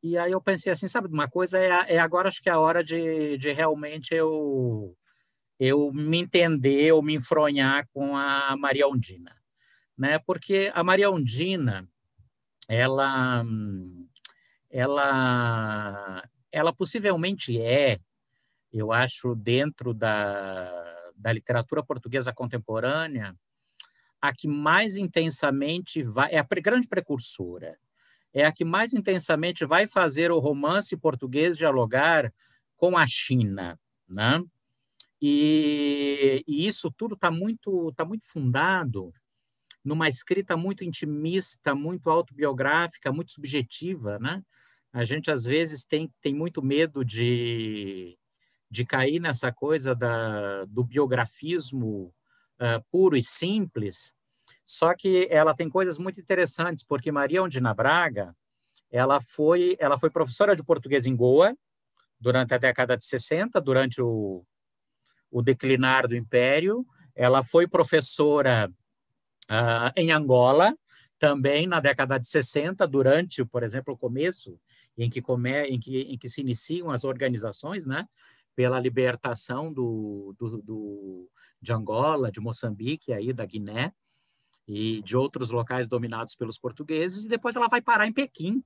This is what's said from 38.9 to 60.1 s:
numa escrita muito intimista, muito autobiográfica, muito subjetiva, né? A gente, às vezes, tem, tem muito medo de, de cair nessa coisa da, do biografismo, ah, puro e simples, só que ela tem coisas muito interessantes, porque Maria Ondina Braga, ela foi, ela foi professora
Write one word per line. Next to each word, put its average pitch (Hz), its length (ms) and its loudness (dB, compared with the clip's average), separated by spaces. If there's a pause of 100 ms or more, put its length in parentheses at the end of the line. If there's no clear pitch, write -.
numa 156 240 0
escrita 180 480 -2
muito 190 260 -6
intimista, 156 920 -4
muito 165 340 -4
autobiográfica, 147 1040 0
muito 165 200 -8
subjetiva, 139 840 -6
né? 151 240 -6 (500)
A 120 120 -2
gente, 147 260 -2
às 135 140 0
vezes, 151 420 -2
tem, 156 340 -2
tem 139 140 -2
muito 160 260 -4
medo 139 460 0
de, 110 1120 -4 (500)
de 123 160 -6
cair 139 360 0
nessa 139 320 -2
coisa 135 420 -2
da, 110 720 -4
do 107 180 -4
biografismo, 123 1300 -4 (460)
ah, 117 240 -2 (100)
puro 180 240 4
e 120 80 2
simples, 165 920 -4 (500)
só 170 300 2
que 185 340 2
ela 156 240 6
tem 160 160 -2
coisas 180 300 0
muito 185 220 -8
interessantes, 170 640 -2
porque 147 260 -4
Maria 147 320 0
Ondina 127 300 -2
Braga, 120 600 0 (560)
ela 131 300 2
foi, 175 580 2
ela 143 200 2
foi 160 120 2
professora 170 460 2